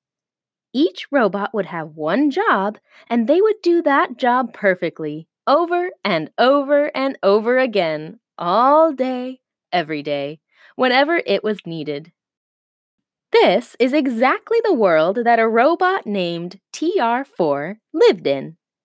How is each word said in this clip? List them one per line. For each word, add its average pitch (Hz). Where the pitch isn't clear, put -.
Each 320
robot 202
would 196
have 165
one 175
job, 233
and 233
they 330
would 427
do 339
that 285
job 247
perfectly, 160
over 349
and 170
over 285
and 262
over 214
again, 185
all 269
day, 254
every 156
day, 147
whenever 269
it -
was 214
needed. 156
This 240
is 247
exactly 277
the 403
world 185
that 233
a 226
robot 330
named 180
T 370
R 240
four 151
lived 302
in. 143